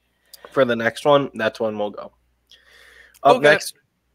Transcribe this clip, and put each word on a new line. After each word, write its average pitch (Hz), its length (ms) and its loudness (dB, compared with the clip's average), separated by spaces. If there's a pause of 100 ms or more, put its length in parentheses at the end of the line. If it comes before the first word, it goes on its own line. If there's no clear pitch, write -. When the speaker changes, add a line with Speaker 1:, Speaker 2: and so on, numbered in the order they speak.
(520)
Speaker 1:
for 135 140 0
the 120 100 -4
next 113 300 -8
one, 143 300 2
that's 110 240 -6
when 107 180 -6
we'll 104 140 -8
go. - 200 -18 (1120)
Up 139 160 6
Speaker 2:
Okay. 127 60 -2
Speaker 1:
next, 147 320 2 (400)